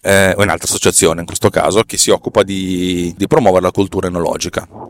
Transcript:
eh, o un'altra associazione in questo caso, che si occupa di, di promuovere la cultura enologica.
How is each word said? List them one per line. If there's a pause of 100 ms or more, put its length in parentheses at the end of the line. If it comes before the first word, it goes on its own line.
eh,
o
un'altra
associazione
in
questo
caso,
che
si
occupa
di,
di
promuovere
la
cultura
enologica. (220)